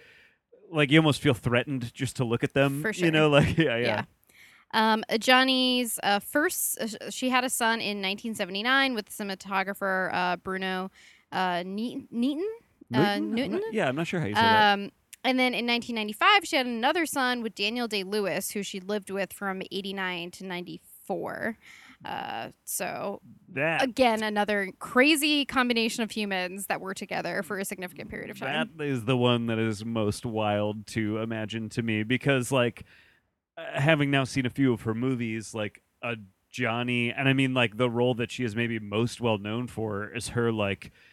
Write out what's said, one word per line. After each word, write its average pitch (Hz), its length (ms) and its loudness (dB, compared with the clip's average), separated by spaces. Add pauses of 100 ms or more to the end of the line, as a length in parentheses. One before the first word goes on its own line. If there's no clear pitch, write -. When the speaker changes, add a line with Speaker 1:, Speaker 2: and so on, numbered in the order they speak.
(720)
Speaker 1:
like, 151 180 2
you 151 100 8
almost 156 220 4
feel 147 120 4
threatened 120 600 0
just - 220 -6
to 135 80 0
look 120 220 0
at - 80 -2
them, 139 280 2
Speaker 2:
For 214 100 -4
Speaker 1:
you 175 200 2
know? 156 180 6
Speaker 2:
sure. 143 120 8
Speaker 1:
<laughs> - 0 -
Like, - 160 2
yeah, 147 180 4
yeah. 120 100 0
Speaker 2:
Yeah. 110 180 0 (680)
Um, 220 360 2
Adjani's, 254 920 4
uh, 202 180 2
first, - 600 -2
uh, 226 80 -2
sh-, 214 80 -8 (180)
she 254 160 -2
had 254 140 2
a 262 60 -2
son 226 320 0
in 202 180 -4
nineteen 202 340 -4
seventy-nine 226 640 0
with 208 140 -6
cinematographer, 190 1040 -2
uh, 180 240 0
Bruno, 190 520 -4 (440)
uh, 180 320 0
Ne-, 214 440 -8
Neaton? 269 300 -2 (540)
Uh, - 0 -
Speaker 1:
Newton? - 0 -
I'm 214 360 2
not 214 60 -2
Speaker 2:
Newton? 294 260 -2 (120)
Speaker 1:
yeah, 185 160 0
I'm 127 80 -2
not 165 100 -2
sure 175 140 -4
how 156 60 -2
you 104 60 -4
say 208 60 2
that. 214 400 6
Speaker 2:
Um, 202 120 -10 (340)
and 254 120 2
then 254 160 2
in 214 120 -2
nineteen 240 300 -2
ninety-five, 339 520 2
she - 80 -2
had 254 120 2
another 262 380 0
son 247 380 0
with 220 100 -6
Daniel 226 360 -2
Day-Lewis, 196 600 -2
who 202 120 -4
she 196 160 -8
lived 196 300 -6
with 196 240 -4
from 190 280 -6 (120)
eighty-nine 185 580 -6
to 185 140 -14
ninety-four. 180 1120 -8 (480)
Uh, - 460 -8 (120)
so, - 560 -6 (300)
Speaker 1:
That 156 340 0
Speaker 2:
again, 233 400 2
another 208 460 0 (100)
crazy 294 640 4
combination 240 580 0
of 214 100 -2
humans 190 560 -4
that 180 120 -2
were 190 140 -8
together 180 500 -4
for 202 160 -6
a 196 60 -4
significant 185 440 -10
period - 200 -10
of - 100 -14
time. 143 380 -2
Speaker 1:
That 151 80 -4
is 135 180 -2
the 127 140 2
one 120 300 4
that 113 120 0
is 110 240 0
most 110 420 -2
wild 104 600 0
to 110 300 -2
imagine 110 540 -6
to 117 120 -4
me 110 200 0
because, 127 500 0
like, 120 320 0 (720)
uh, 151 240 -6
having 143 280 4
now 139 140 2
seen 127 220 -2
a 123 40 0
few 135 220 4
of 110 120 0
her 110 120 -2
movies, 117 580 -4
like, 107 300 -6 (180)
uh, 117 140 -6 (340)
Johnny, 120 640 0
and 135 160 2
I 135 60 6
mean, 131 200 2
like, 120 220 4
the 123 140 2
role 120 260 2
that 113 160 -4
she 123 140 -4
is 107 100 -2
maybe 117 240 0
most 107 400 -2
well 113 180 2
known 107 300 -4
for 107 440 -6
is - 180 -8
her, 117 240 2
like, 101 380 -2 (220)